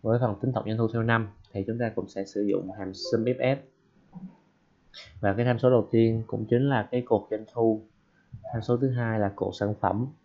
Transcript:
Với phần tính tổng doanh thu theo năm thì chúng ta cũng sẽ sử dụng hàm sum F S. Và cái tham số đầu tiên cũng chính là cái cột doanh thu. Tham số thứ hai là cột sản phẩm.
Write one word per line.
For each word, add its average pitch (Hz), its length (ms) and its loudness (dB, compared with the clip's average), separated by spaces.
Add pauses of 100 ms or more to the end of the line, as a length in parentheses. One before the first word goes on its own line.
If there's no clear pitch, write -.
Với 113 160 2
phần 113 220 0
tính 131 120 -2
tổng 113 140 -2
doanh 110 120 -2
thu 113 140 2
theo 117 100 -2
năm 113 260 2 (240)
thì 98 140 -4
chúng 117 120 -4
ta 117 160 -2
cũng 98 140 -6
sẽ 98 160 -6
sử 101 180 -4
dụng 98 300 0
hàm 95 220 -10
sum 113 300 -2
F 127 320 0
S. - 20 -12 (1600)
Và 98 160 2
cái 120 80 2
tham 120 140 2
số 127 120 6
đầu 117 200 4
tiên 113 360 4
cũng 107 220 -6
chính 127 200 2
là 117 220 0
cái 123 160 -2
cột 107 240 2
doanh 110 220 -6
thu. 113 280 2 (720)
Tham 113 100 -4
số 120 140 2
thứ 131 140 0
hai 117 300 0
là 98 160 0
cột - 180 -4
sản 104 260 -2
phẩm. 101 260 0 (180)